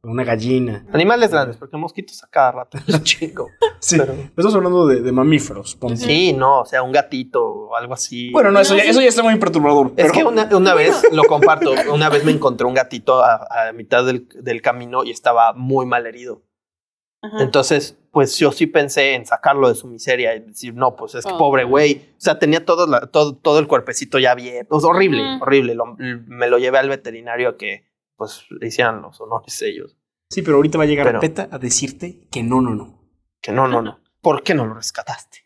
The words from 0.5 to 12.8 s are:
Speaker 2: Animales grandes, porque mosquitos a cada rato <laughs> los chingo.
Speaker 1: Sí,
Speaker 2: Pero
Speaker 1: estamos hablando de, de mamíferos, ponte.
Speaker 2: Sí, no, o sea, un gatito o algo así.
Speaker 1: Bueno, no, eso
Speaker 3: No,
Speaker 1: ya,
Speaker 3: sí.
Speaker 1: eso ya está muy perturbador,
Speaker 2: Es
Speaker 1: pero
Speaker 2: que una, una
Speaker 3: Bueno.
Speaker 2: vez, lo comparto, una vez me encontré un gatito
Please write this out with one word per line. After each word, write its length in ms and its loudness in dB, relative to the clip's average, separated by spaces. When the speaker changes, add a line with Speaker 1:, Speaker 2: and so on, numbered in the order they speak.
Speaker 2:
Animales 400 2
grandes, 280 -2
porque 180 -16
mosquitos 480 -12
a 60 -20
cada 220 2
rato 300 -14
<laughs> 40 -10
los 160 0
chingo. 460 -4
Speaker 1:
Sí, 200 0
Speaker 2:
Pero 160 0
Speaker 1:
estamos 400 -2
hablando 320 2
de, 160 2
de 100 -2
mamíferos, 640 0
ponte. 220 -6
Speaker 2:
Sí, 340 2
no, 280 4
o 40 -4
sea, 180 -2
un 100 -6
gatito 520 -2
o 320 -8
algo 160 -8
así. 400 -10
Speaker 1:
Bueno, 180 4
no, 100 4
eso 120 4
Speaker 3:
No, 60 4
Speaker 1:
ya, 60 4
Speaker 3:
sí. 60 2
Speaker 1:
eso 120 6
ya 60 2
está 140 0
muy 140 4
perturbador, 520 2
Speaker 2:
Es 80 -8
Speaker 1:
pero 160 4
Speaker 2:
que 120 2
una, 200 2
una 160 4
Speaker 3:
Bueno. 40 4
Speaker 2:
vez, 260 2
lo 120 4
comparto, 480 4
una 160 2
vez 160 2
me 80 4
encontré 340 0
un 80 -2
gatito 480 0